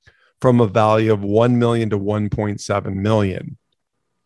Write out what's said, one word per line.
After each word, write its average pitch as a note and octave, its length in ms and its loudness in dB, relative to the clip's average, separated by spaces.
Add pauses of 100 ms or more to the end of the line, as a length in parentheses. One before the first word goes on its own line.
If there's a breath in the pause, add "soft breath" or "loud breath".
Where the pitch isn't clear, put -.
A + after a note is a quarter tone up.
(420 soft breath)
from B2 180 4
a A#2 80 4
value A2 460 2
of G2+ 80 -2
one A#2 380 2
million A#2 300 0
to G#2 80 -2
one G#2 320 -4
point G#2 300 -4
seven G2 420 -4
million. G#2 560 -2 (680)